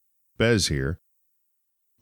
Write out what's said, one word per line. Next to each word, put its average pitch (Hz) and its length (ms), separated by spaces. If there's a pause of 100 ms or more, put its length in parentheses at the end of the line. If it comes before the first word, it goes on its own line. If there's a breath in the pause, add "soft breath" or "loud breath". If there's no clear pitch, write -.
(380)
Bez 113 300
here. 71 300 (1040)